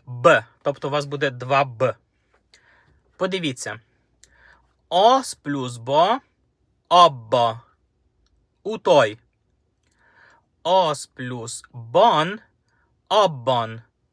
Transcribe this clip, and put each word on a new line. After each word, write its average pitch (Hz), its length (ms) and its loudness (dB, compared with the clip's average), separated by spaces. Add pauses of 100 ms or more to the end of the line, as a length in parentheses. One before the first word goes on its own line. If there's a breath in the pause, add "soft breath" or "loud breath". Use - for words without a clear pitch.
"б", 123 400 2 (160)
тобто 143 260 -6
у 135 40 -8
вас 147 140 -4
буде 143 240 -6
два 131 340 -2
"б". 123 320 -4 (1200 soft breath)
Подивіться. 156 640 -6 (1080 soft breath)
Ос 233 460 2
плюс 131 420 -8
бо, 156 420 0 (680)
оббо. 120 680 2 (1040)
У 220 140 -8
той. 123 420 2 (1400 soft breath)
Ос 170 420 0
плюс 123 580 -14 (100)
бон, 165 680 2 (680)
оббон. 127 720 0 (300)